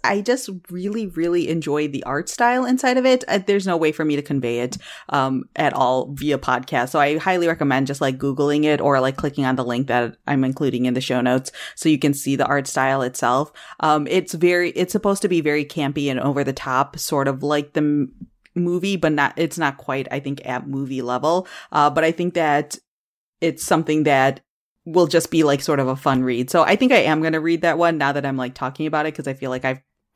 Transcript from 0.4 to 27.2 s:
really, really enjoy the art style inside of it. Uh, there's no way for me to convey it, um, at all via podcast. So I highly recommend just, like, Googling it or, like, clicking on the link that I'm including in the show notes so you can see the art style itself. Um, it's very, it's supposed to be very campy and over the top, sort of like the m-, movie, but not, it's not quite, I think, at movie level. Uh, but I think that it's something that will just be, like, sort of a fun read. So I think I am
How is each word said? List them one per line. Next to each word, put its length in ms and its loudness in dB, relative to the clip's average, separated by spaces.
really, 380 -6
really 420 0
enjoy 380 -2
the 160 -8
art 260 -4
style 340 2
inside 340 2
of 80 2
it. 220 4
Uh, 180 2
there's 220 2
no 80 2
way 160 2
for 140 -2
me 100 0
to 60 -2
convey 380 -2
it, 180 -4
um, 360 0
at 160 2
all 400 0
via 240 -2
podcast. 520 -2
So 100 0
I 180 4
highly 300 0
recommend 400 2
just, 140 -4
like, 160 0
Googling 460 2
it 160 4
or, 220 4
like, 160 0
clicking 280 -2
on 120 0
the 80 -2
link 220 -4
that 300 0
I'm 180 2
including 400 0
in 80 0
the 80 -2
show 180 -2
notes 320 0
so 140 0
you 100 4
can 140 2
see 240 -4
the 80 0
art 220 0
style 340 0
itself. 500 0
Um, 260 2
it's 260 0
very, 380 2
it's 220 -2
supposed 300 0
to 60 2
be 120 2
very 240 0
campy 440 -2
and 100 -2
over 260 0
the 80 -2
top, 460 -2
sort 280 -2
of 160 -4
like 300 -2
the 60 0
m-, 320 0
movie, 400 -2
but 160 0
not, 260 2
it's 200 -2
not 200 -2
quite, 340 -6
I 80 -6
think, 260 -8
at 220 -6
movie 340 -6
level. 460 0
Uh, 180 4
but 140 0
I 80 4
think 220 -2
that 440 0
it's 240 -2
something 400 2
that 380 2
will 220 4
just 240 2
be, 120 4
like, 180 2
sort 180 0
of 80 2
a 80 -2
fun 280 0
read. 260 -2
So 140 4
I 120 4
think 160 4
I 80 6
am 220 2